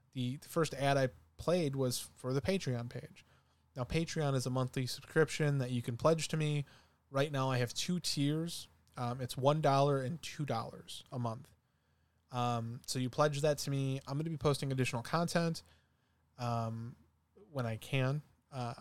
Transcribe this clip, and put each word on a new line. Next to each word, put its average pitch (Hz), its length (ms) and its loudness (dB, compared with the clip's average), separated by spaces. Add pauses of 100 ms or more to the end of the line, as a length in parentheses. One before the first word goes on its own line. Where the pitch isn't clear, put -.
(140)
The, 127 240 -4
the - 100 -18
first 160 260 -2
ad 139 220 2
I 135 120 4 (300)
played 160 380 2
was 127 400 -2
for 127 160 -4
the 135 80 2
Patreon 127 480 -2
page. - 360 -14 (520)
Now, 127 80 -2
Patreon 156 500 0
is 127 120 0
a 131 40 0
monthly 127 360 0
subscription 147 720 2
that 127 120 0
you 123 120 0
can 120 140 -4
pledge 156 320 4
to - 80 -2
me. 151 280 0 (460)
Right 139 200 0
now, 135 200 0
I 127 80 2
have 123 160 0
two 180 260 -2
tiers. 156 680 0 (280)
Um, 123 240 -4
it's 127 160 -6
one 143 240 4
dollar 139 400 6
and 143 220 -4
two - 240 -6
dollars - 680 -6
a 139 60 -6
month. 117 280 -4 (840)
Um, 120 540 -2
so - 120 -4
you 127 120 0
pledge 147 320 2
that 147 160 2
to - 120 -4
me. 135 380 0
I'm 139 80 -4
gonna 160 140 -2
be 160 80 -4
posting 143 340 2
additional 127 300 0
content, 165 600 0 (760)
um, 117 580 -4 (560)
when 131 140 -2
I 113 100 -2
can. 135 460 -2 (300)
Uh, 120 280 -6